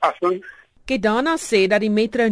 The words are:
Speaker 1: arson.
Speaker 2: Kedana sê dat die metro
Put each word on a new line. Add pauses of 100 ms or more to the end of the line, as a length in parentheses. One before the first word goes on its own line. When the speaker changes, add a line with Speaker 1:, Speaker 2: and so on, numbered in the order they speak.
Speaker 1:
arson. (480)
Speaker 2:
Kedana
sê
dat
die
metro